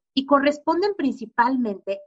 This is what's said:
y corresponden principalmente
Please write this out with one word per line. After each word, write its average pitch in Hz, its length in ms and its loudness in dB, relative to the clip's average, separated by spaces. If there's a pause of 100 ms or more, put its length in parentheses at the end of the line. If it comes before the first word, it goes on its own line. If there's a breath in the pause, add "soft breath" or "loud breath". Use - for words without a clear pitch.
(140)
y 269 120 -2
corresponden 294 720 2
principalmente 226 1120 -2